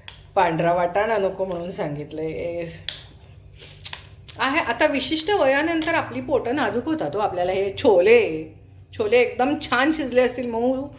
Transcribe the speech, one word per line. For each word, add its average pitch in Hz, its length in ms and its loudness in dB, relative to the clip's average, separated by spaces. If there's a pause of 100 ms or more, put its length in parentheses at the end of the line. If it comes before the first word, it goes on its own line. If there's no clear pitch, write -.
(340)
पांढरा 170 380 2
वाटाणा 202 460 2
नको 190 260 -2
म्हणून 175 260 -6
सांगितलंय. 160 920 -6 (1700)
आहे, 269 200 -2
आता 240 280 0
विशिष्ट 302 440 -2
वयानंतर 320 640 2
आपली 262 260 -4
पोटं 254 360 -2
नाजूक 240 280 -2
होतात 311 300 -4
हो. 196 40 -2
आपल्याला 185 340 -2
हे 196 240 -2
छोले, 185 760 4 (460)
छोले 226 200 4
एकदम 247 420 2
छान 269 320 2
शिजले 254 300 0
असतील 247 280 -2
मऊ 262 380 -2 (100)